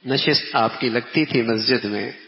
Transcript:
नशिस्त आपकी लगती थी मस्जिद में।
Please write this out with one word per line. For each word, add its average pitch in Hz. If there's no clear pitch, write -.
नशिस्त 139
आपकी 117
लगती 120
थी 131
मस्जिद 113
में। 104